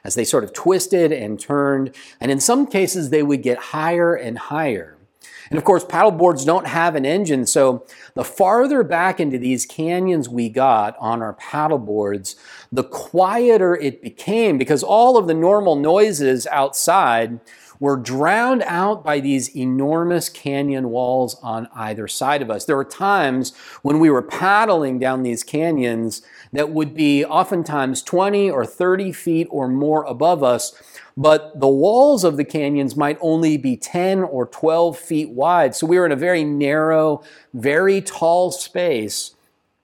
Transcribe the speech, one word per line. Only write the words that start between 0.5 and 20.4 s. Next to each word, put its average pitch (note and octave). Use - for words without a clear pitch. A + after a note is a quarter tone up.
twisted F3
and G#2+
turned. C#3
And B2+
in C3+
some B3+
cases, F3+
they D3+
would C#3+
get B2
higher E3+
and A#2+
higher. A#2+
And -
of G3+
course, F#3
paddle F#3+
boards E3
don't F3
have E3
an C#3
engine, D3+
so C3
the B2
farther A#3
back F3
into C#3+
these B2+
canyons E3+
we A#2+
got A2+
on A#2
our A2
paddle D3+
boards, G#2
the B2+
quieter F#3+
it D3
became, F#3+
because C#3+
all A3+
of G3
the E3
normal F3+
noises D3
outside C#3
were C#3
drowned F3+
out F#3
by D3
these C3+
enormous D#3
canyon C#3